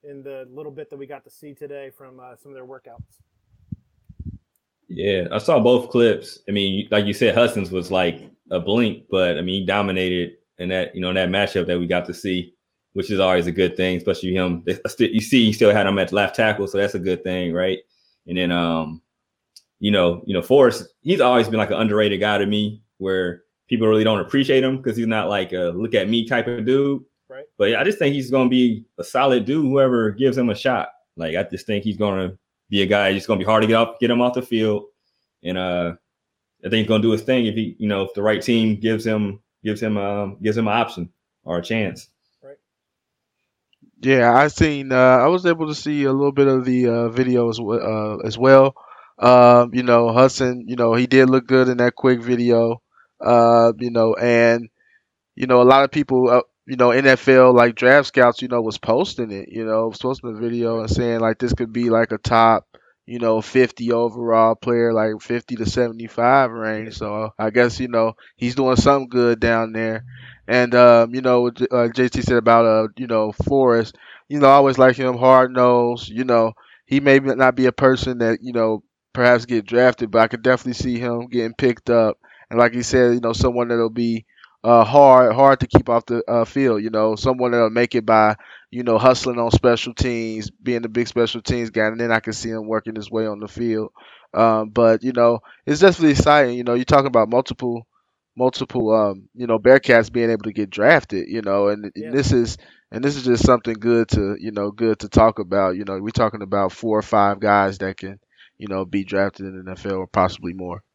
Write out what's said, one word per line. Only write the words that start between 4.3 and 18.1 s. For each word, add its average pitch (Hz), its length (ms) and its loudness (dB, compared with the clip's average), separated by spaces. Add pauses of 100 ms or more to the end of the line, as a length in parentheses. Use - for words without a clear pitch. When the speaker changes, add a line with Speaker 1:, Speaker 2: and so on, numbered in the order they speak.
Speaker 2:
Yeah, 95 420 -6
I - 60 -6
saw 147 240 0
both 123 280 0
clips. 117 500 -2 (100)
I - 20 -6
mean, 98 400 -4
like 104 140 0
you 101 80 -4
said, 107 200 0
Hudson's 107 380 -2
was, 90 180 -8
like, 90 400 -4 (220)
a 90 80 -4
blink, 98 500 -4
but, 90 280 -2
I 76 40 -8
mean, 92 200 -6
he 92 40 -8
dominated 92 680 -4 (240)
in 90 120 -10
that, 92 240 -6
you 92 60 -12
know, 92 100 -6
in 92 60 -6
that 92 140 -2
matchup 98 380 -4
that 87 120 -4
we 87 80 -6
got 87 200 -4
to 90 60 -12
see, 90 400 -8 (380)
which 95 180 -8
is 101 100 -4
always 92 280 0
a 87 40 -6
good 90 260 -2
thing, 92 200 -2
especially 90 380 -6
him. 90 300 -4
They, 92 200 -6
I - 40 -6
still, - 200 -2
you 110 120 -4
see, 120 240 2
he 107 80 0
still 107 200 4
had 101 140 0
him 98 100 -2
at 92 140 -2
left 101 240 -2
tackle, 104 320 -2
so 98 100 -8
that's 101 180 -4
a 98 40 -4
good 90 240 -6
thing, 90 300 -6
right? 92 260 -4 (480)